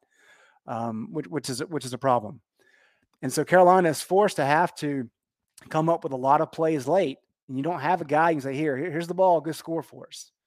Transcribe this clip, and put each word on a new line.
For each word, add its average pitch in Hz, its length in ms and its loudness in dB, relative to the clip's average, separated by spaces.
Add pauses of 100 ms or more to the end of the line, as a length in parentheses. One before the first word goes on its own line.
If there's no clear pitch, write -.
(680)
um, 117 440 -6
which, 156 160 -8
which 147 220 -8
is, 120 160 -6
which 147 200 -8
is 123 80 -10
a 127 40 -6
problem. 120 440 -2 (840)
And 131 100 -4
so 151 100 0
Carolina 180 460 6
is 143 140 -4
forced 190 320 2
to 143 100 0
have 156 300 2
to 139 340 -6 (600)
come 160 200 0
up 165 140 0
with 143 100 -8
a 131 40 -4
lot 135 240 4
of 156 100 -4
plays 160 360 -2
late. 156 300 0 (300)
And 131 100 -10
you 135 60 -4
don't 165 160 -4
have 170 220 -2
a 160 40 -10
guy 151 240 4
you 165 60 2
can 139 60 -4
say, 135 140 -6
"Here, 143 220 -2
here, 160 140 -6
here's 165 160 -6
the 175 80 -8
ball, 180 260 4
go 156 100 -6
score 165 300 -8
for - 260 -18
us." - 240 -20 (160)